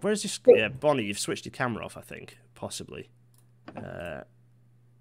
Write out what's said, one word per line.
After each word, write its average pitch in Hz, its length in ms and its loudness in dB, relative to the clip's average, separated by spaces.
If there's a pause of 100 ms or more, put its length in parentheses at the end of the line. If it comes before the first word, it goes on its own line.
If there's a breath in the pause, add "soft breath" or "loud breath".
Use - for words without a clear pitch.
where's 208 220 0
your 208 40 -6
sc-, - 200 4
yeah, 110 200 8
Bonnie, 135 360 2
you've 101 140 -4
switched - 280 -4
your 117 60 -10
camera 120 340 -4
off, - 100 -16
I 82 60 -14
think, - 340 -18 (180)
possibly. - 540 -12 (680)
Uh, 87 500 -10 (760)